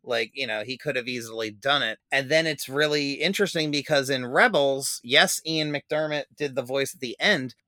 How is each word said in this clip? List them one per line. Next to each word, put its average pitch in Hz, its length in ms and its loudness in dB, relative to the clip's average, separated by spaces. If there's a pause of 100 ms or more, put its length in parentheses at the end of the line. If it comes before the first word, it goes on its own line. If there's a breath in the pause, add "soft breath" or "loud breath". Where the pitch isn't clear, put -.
Like, 117 320 -2
you 135 140 -4
know, 107 160 -4
he 127 120 -8
could 135 200 -4
have 120 100 -2
easily 113 460 -6
done 135 320 0
it. 110 160 -4 (100)
And 135 180 0
then 160 160 4
it's 156 240 -4
really 143 440 0
interesting 160 580 0
because 143 400 0
in 127 160 -2
Rebels, 143 800 2
yes, 147 420 4
Ian 156 260 -2
McDermott 151 520 -2 (120)
did 139 200 -6
the 131 60 2
voice 131 340 -2
at - 40 -20
the 120 200 -8
end, 151 340 0 (140)